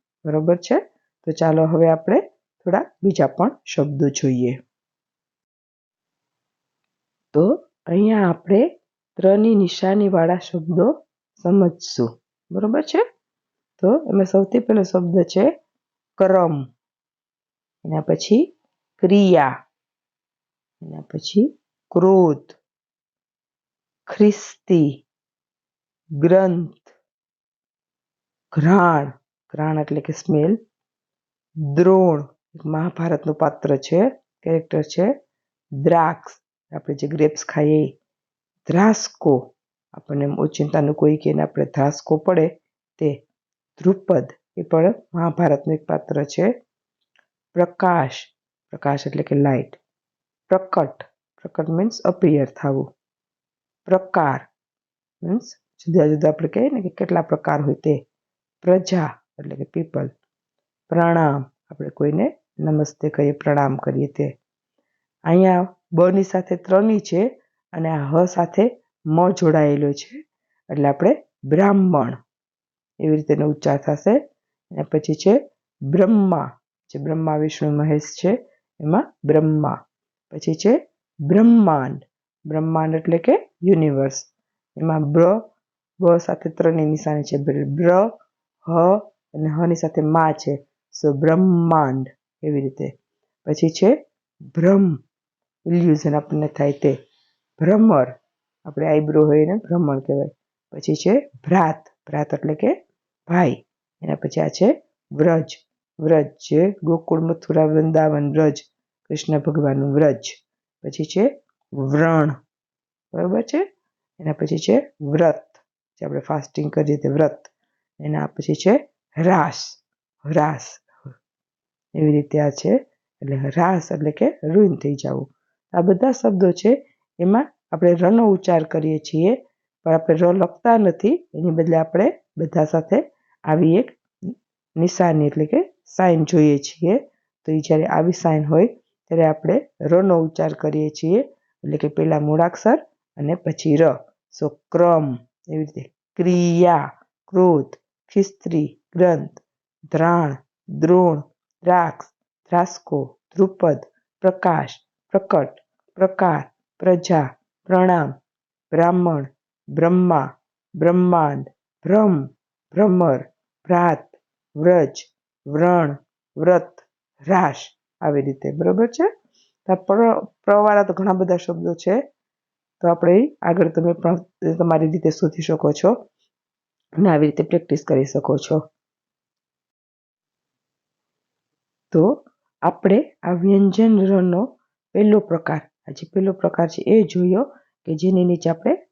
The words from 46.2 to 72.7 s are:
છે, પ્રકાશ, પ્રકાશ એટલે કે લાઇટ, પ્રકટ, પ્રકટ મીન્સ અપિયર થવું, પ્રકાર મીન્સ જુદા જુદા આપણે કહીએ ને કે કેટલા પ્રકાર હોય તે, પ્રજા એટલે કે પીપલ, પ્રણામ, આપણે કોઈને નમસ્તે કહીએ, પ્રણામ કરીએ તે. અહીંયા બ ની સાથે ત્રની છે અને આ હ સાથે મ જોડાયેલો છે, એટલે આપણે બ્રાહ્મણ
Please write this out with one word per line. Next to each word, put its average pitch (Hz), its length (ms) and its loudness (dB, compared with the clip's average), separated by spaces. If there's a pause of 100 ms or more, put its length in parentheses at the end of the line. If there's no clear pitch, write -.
છે, 160 220 -2 (1120)
પ્રકાશ, 175 600 -2 (540)
પ્રકાશ 143 340 -6
એટલે 143 180 -6
કે 143 120 -4
લાઇટ, 139 360 -2 (800)
પ્રકટ, 190 480 -2 (360)
પ્રકટ - 340 -10
મીન્સ 185 360 -2
અપિયર 165 480 0
થવું, 135 360 -6 (1000)
પ્રકાર 180 520 0 (840)
મીન્સ 185 240 -6 (300)
જુદા 165 320 2
જુદા 151 220 2
આપણે 160 180 -6
કહીએ 240 220 -2
ને 254 120 -6
કે 180 80 -8
કેટલા 170 340 -4
પ્રકાર 151 380 -4
હોય 147 200 -2
તે, 151 120 0 (720)
પ્રજા 180 460 0 (240)
એટલે 143 220 -14
કે 135 100 -10
પીપલ, - 420 -8 (800)
પ્રણામ, 165 520 2 (220)
આપણે 156 260 -14
કોઈને 151 360 -2 (300)
નમસ્તે 151 540 -4
કહીએ, 147 240 0
પ્રણામ 143 440 -2
કરીએ 139 300 -4
તે. 143 180 -6 (1000)
અહીંયા 180 400 4 (260)
બ 170 80 -2 (120)
ની 190 140 2
સાથે 185 320 -4
ત્રની 202 440 2
છે 170 200 -2 (520)
અને 160 160 -6
આ 151 160 -4
હ 143 100 -4 (120)
સાથે 180 380 0 (420)
મ 156 100 0 (160)
જોડાયેલો 151 600 2
છે, - 180 -12 (600)
એટલે 143 180 0
આપણે 165 240 2 (300)
બ્રાહ્મણ 175 720 2 (880)